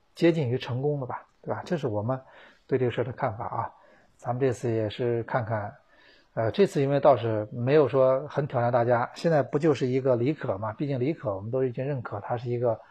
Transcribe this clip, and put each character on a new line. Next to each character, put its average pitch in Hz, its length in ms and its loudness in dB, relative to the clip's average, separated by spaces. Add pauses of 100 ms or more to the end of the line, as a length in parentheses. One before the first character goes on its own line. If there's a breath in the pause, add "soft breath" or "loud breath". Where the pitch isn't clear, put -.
(140)
接 165 160 4
近 160 180 0
于 123 80 0
成 123 240 -4
功 143 200 -2
的 127 60 -8
吧， - 200 -10 (160)
对 123 100 -6
吧？ 107 140 -6
这 180 100 -2
是 143 120 -2
我 104 120 -2
们 131 200 -2 (480 loud breath)
对 131 100 2
这 127 60 2
个 117 80 0
事 - 80 -4
儿 117 40 0
的 127 60 -8
看 117 260 -4
法 113 80 -8
啊。 - 280 -6 (440 soft breath)
咱 - 160 -6
们 123 60 -4
这 131 140 2
次 117 180 -4
也 110 180 0
是 120 360 -2
看 127 200 -2
看， 107 300 -6 (600 soft breath)
呃， 113 180 0
这 202 120 4
次 156 160 0
因 139 80 2
为 139 120 2
倒 139 160 8
是 110 340 -2
没 127 240 -2
有 147 140 6
说 131 400 2
很 143 180 -2
挑 123 140 -2
战 120 120 2
大 120 120 4
家， 120 300 2
现 - 160 0
在 147 120 4
不 147 160 -2
就 151 160 4
是 131 120 -2
一 131 140 2
个 131 140 4
李 120 180 2
可 120 240 -4
嘛， 107 160 -4
毕 151 140 -4
竟 139 140 -2
李 139 120 0
可 120 220 -4
我 95 60 -8
们 107 100 -8
都 131 140 0
已 127 80 -2
经 127 120 -6
认 139 160 -4
可 101 200 -8
他 120 160 -4
是 120 120 -6
一 120 100 -2
个， 120 220 0 (100)